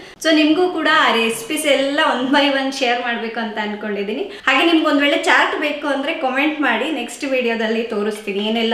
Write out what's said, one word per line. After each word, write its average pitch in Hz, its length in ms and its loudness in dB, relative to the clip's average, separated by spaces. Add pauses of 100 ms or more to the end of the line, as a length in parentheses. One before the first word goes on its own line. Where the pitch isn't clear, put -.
(220)
So 320 140 4
ನಿಮಗೂ 311 340 4
ಕೂಡ 320 220 -2
ಆ 285 220 4
ರೆಸಿಪೀಸ್ 226 520 -2
ಎಲ್ಲ 277 340 2 (200)
one 262 160 -2
by 277 280 2
one 262 160 -4
ಶೇರ್ 240 220 0
ಮಾಡ್ಬೇಕು 233 380 -4
ಅಂತ 214 220 -6
ಅನ್ಕೊಂಡಿದ್ದೀನಿ. 208 640 -4
ಹಾಗೆ 277 420 0
ನಿಮ್ಗೆ 320 240 4
ಒಂದ್ 285 120 4
ವೇಳೆ 285 220 2
ಚಾರ್ಟ್ 285 380 2
ಬೇಕು 294 260 -4
ಅಂದ್ರೆ 277 260 -2
ಕಾಮೆಂಟ್ 294 480 -2
ಮಾಡಿ, 247 300 0
ನೆಕ್ಸ್ಟ್ 247 320 -6
ವಿಡಿಯೋದಲ್ಲಿ 233 600 0
ತೋರಿಸ್ತೀನಿ 208 560 -4
ಏನೆಲ್ಲ 226 340 0